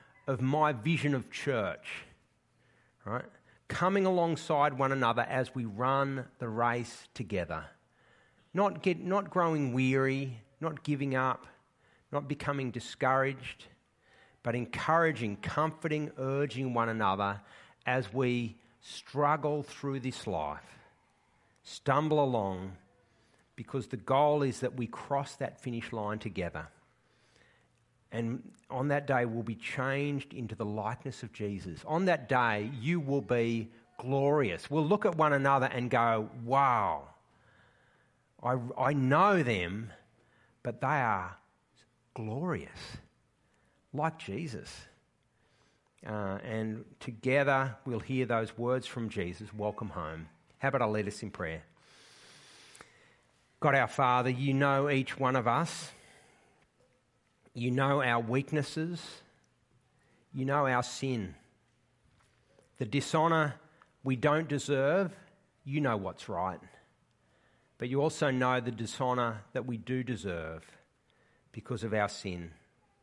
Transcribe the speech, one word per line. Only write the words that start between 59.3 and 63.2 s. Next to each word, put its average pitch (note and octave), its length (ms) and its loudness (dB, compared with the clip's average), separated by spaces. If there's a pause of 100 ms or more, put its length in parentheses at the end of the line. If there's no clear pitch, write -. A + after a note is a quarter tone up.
You C3 120 -4
know C#3 240 2
our B2 160 4
sin. A2+ 500 -4 (1400)
The C3 60 -4
dishonour D3+ 720 2 (480)